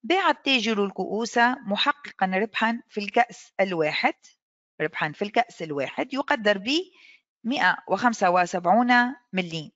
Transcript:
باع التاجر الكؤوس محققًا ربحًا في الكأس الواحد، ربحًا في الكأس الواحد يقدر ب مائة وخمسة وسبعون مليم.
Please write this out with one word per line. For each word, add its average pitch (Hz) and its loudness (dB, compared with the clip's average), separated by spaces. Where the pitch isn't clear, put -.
باع 349 2
التاجر 226 0
الكؤوس 208 -4
محققًا 233 -2
ربحًا 220 -2
في - -8
الكأس 202 -2
الواحد، 180 0
ربحًا 156 -4
في - -8
الكأس 208 -2
الواحد 147 -6
يقدر 226 0
ب 196 -6
مائة 214 0
وخمسة 196 2
وسبعون 220 2
مليم. 165 -6